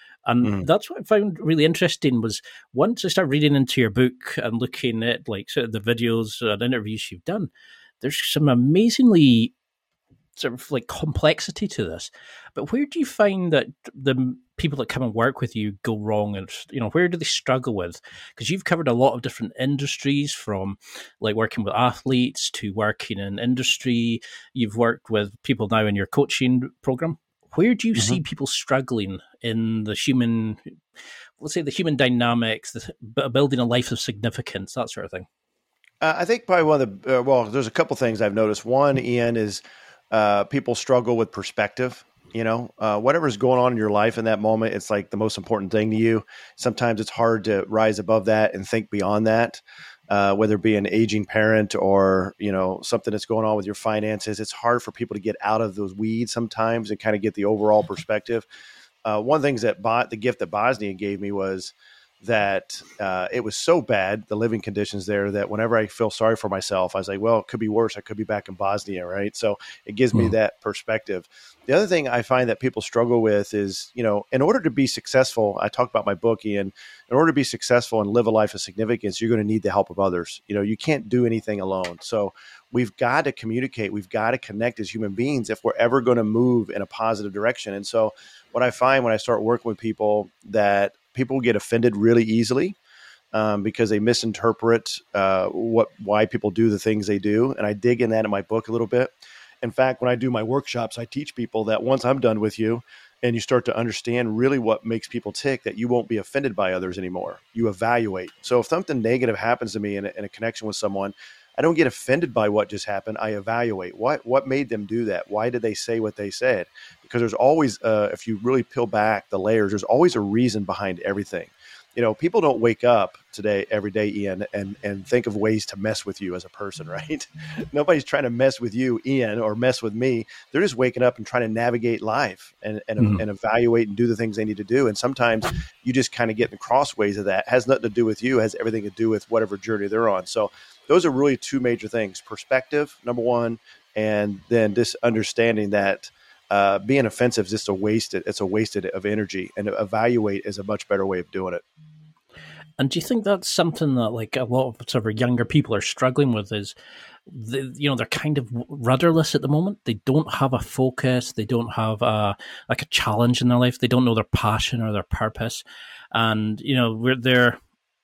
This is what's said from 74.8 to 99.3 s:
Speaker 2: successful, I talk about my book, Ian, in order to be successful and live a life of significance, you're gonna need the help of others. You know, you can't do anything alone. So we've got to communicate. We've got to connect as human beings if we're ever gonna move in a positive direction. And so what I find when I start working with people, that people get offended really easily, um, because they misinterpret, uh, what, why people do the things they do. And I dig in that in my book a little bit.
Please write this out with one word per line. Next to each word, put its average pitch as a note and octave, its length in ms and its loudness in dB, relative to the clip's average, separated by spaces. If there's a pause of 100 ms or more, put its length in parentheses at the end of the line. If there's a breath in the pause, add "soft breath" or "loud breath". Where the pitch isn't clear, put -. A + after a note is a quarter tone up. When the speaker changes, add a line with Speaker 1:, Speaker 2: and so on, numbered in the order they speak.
Speaker 2:
successful, A2+ 720 0
I G2+ 60 2
talk B2 220 -2
about G#2+ 160 0
my G2+ 100 0
book, A2+ 300 0
Ian, G2+ 280 -4 (360 loud breath)
in A#2+ 60 0
order D#3+ 120 6
to D3 80 2
be C#3 80 2
successful A#2+ 580 0
and G2+ 80 0
live A2 180 4
a A2+ 40 4
life G#2+ 240 4
of G2 60 -8
significance, G#2+ 580 -4
you're A2+ 100 0
gonna A2+ 140 2
need G#2+ 200 0
the G2 80 0
help F#2+ 200 2
of F2 80 -4
others. F2+ 480 -2
You G#2 80 -4
know, G#2 60 0
you G#2 160 -2
can't C3 320 -2
do B2 160 2
anything A2 340 -2
alone. F#2 420 -4
So G#2 320 -4 (380 loud breath)
we've B2 260 -2
got C3 280 0
to C#3 80 -2
communicate. A2+ 600 -6
We've G2+ 160 -8
got A2 220 0
to C3 60 0
connect A2 420 -6
as G2+ 140 -10
human G#2+ 180 -6
beings A#2+ 380 -2
if A2 140 -6
we're A2+ 120 0
ever A#2 260 4
gonna A#2+ 220 4
move A2+ 460 2
in G2+ 120 -6
a G2 60 -8
positive G#2 460 -4
direction. G#2+ 400 -4
And G2+ 120 -8
so A2 280 0 (380 loud breath)
what A#2+ 120 0
I B2 80 4
find C3 320 2
when A2+ 100 2
I A2 40 2
start G#2+ 260 0
working A#2 260 0
with G#2+ 80 -4
people, G#2+ 520 -2 (160)
that G2+ 480 2 (200)
people C3 260 -2
get A#2 160 4
offended A#2 400 2
really A2+ 280 6
easily, A#2 520 0 (560 loud breath)
um, G#2+ 320 0
because A2 260 0
they G#2+ 100 2
misinterpret, A2+ 1000 0 (140)
uh, F#2+ 340 2
what, A2+ 400 0 (160)
why G#2 220 2
people G#2+ 260 -2
do A2+ 180 4
the G#2 80 2
things G#2+ 300 0
they G2+ 120 0
do. G#2+ 340 0
And - 120 -4
I G#2 60 0
dig A#2 300 0
in A#2 80 2
that A2 160 2
in G#2+ 60 -4
my G2+ 100 -2
book A2 260 -4
a A2 60 -8
little A2+ 140 0
bit. B2 220 0 (540 loud breath)